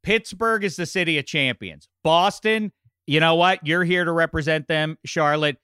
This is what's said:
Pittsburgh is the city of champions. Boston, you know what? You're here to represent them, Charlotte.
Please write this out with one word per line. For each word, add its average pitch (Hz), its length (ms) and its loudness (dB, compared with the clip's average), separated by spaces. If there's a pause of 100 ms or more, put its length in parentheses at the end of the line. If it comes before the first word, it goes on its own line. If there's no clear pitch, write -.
Pittsburgh 220 600 -2
is 175 120 -4
the 175 100 -4
city 165 320 -2
of 135 80 -4
champions. 110 640 -4 (140)
Boston, 202 720 2 (340)
you 147 140 2
know 165 140 4
what? 175 320 2
You're 170 180 0
here 180 200 0
to 170 80 -2
represent 160 560 -2
them, 156 360 -2
Charlotte. 151 600 0